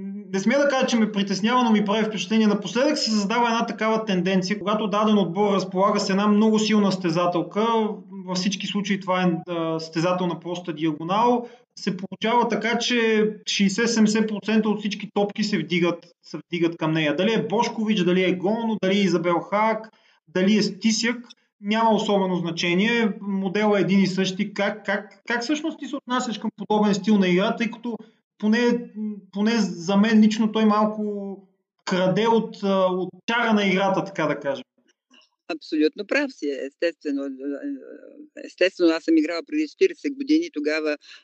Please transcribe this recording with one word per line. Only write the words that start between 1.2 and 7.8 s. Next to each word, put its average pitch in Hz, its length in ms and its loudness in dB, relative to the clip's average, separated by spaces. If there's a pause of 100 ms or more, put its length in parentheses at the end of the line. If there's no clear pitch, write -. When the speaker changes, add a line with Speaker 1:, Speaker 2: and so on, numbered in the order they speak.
Speaker 1:
но 226 60 2
ми 208 140 4
прави 208 200 0
впечатление. 220 420 0
Напоследък 240 520 0
се 220 120 -2
създава 220 360 0
една 233 200 0
такава 220 380 -2
тенденция, 185 540 0
когато 220 280 -2
даден 208 320 2
отбор 196 340 2
разполага 190 480 2
с - 100 -4
една 196 160 2
много 214 320 4
силна 208 340 2
състезателка, 175 720 0 (600)